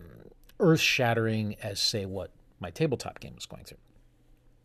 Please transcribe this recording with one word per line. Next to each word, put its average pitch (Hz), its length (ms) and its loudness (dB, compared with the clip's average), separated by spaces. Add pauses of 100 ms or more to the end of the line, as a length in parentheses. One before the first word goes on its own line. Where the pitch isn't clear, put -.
(600)
earth-shattering 113 1040 4
as, 101 160 -6
say, 101 260 0
what 95 260 -8 (280)
my 87 100 -8
tabletop - 520 -4
game 64 120 -16
was - 120 -14
going - 180 -18
through. - 160 -20 (840)